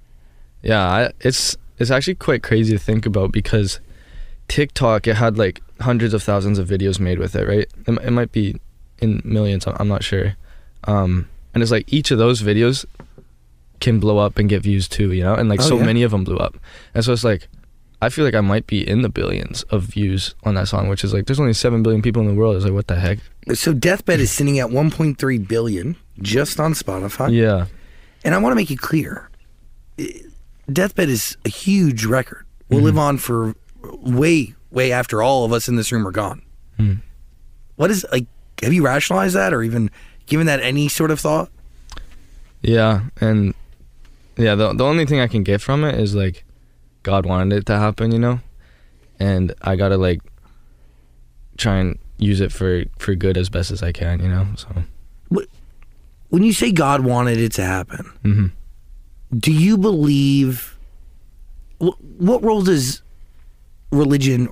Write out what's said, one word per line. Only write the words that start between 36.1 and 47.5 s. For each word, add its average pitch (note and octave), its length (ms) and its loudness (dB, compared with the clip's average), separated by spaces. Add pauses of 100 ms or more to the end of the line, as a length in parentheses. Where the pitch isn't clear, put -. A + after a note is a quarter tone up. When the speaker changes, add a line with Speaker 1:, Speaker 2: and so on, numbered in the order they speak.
Speaker 2:
gone. G2 320 -6 (360)
Speaker 1:
Mm. G#2 220 2 (760)
Speaker 2:
What E3+ 140 2
is, G3 220 0
like, B2+ 140 -2 (360)
have B2 100 2
you E3+ 120 4
rationalized F3+ 500 0
that F#3+ 200 2
or A#2 80 0
even A2+ 280 0 (360)
given D#3+ 200 2
that C#3 140 2
any C#3 280 0
sort D#3 220 0
of D3+ 100 -2
thought? D#3+ 300 0 (1120)
Speaker 1:
Yeah, A2 440 2 (160)
and, G#2+ 340 2 (840)
yeah, A2 180 4
the, G#2 200 2
the A#2+ 100 0
only D#3 220 2
thing C#3+ 140 2
I B2 80 2
can G#2+ 140 0
get G2+ 200 0
from C#3+ 220 0
it C3 140 -2
is, G#2 160 0
like, F#2+ 300 -2 (580)
God G2 240 0
wanted F#2 320 2